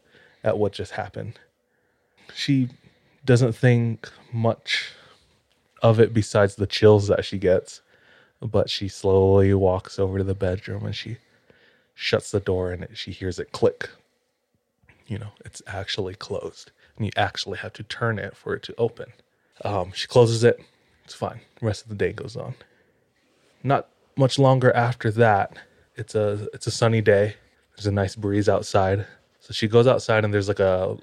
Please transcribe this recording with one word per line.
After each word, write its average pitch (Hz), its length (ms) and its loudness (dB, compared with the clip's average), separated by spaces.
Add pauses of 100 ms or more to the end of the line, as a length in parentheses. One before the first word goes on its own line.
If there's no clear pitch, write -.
(420)
at 104 140 0
what 101 160 -2
just - 200 -12
happened. 107 460 -12 (960)
She 131 360 0 (560)
doesn't 120 260 4
think 117 560 0 (240)
much - 600 -4 (880)
of 113 180 4
it 113 140 6
besides 104 400 2
the 101 120 -2
chills 107 420 6
that 98 140 2
she - 140 -8
gets, 92 460 0 (580)
but 104 300 -2
she - 180 -6
slowly 98 640 4
walks 95 460 0
over 95 180 -2
to 98 80 -2
the 95 100 -4
bedroom 98 520 -6
and 101 100 -8
she 113 220 -12 (760)
shuts - 360 -4
the 101 100 -2
door 92 320 -2
and 87 120 -10
it, 107 120 -18
she - 140 -12
hears 92 280 -8
it - 140 -12
click. - 380 -2 (1160)
You 101 120 -8
know, 104 140 -14 (120)
it's - 220 -20
actually 92 480 -8
closed, - 560 -12 (260)
and 113 80 -6
you 98 100 -6
actually 101 440 -4
have - 160 -12
to - 80 -18
turn 113 360 -6
it 98 160 -10
for - 200 -8
it - 80 -10
to - 160 -16
open. - 340 -6 (500)
Um, 95 300 -6
she - 160 -10
closes 117 360 4
it. 117 140 4 (460)
It's - 100 -20
fine. 107 260 -10 (180)
The 117 80 -6
rest 104 160 -4
of - 60 -20
the 107 80 -12
day 98 160 -2
goes 110 240 -14
on. 127 180 -12 (1120)
Not 131 240 -2 (280)
much 135 220 2
longer 131 360 4
after 120 360 0
that, 107 420 2 (440)
it's - 180 -14
a, 104 400 -2
it's - 140 -8
a - 20 -2
sunny 113 300 2
day. 104 340 2 (420)
There's 101 120 -4
a 101 40 0
nice 98 220 0
breeze 104 340 0
outside. 98 560 0 (360)
So - 120 -20
she 113 140 -2
goes 117 220 4
outside, 113 360 2
and 101 80 -2
there's, 101 140 0
like, 101 140 -4
a 95 420 0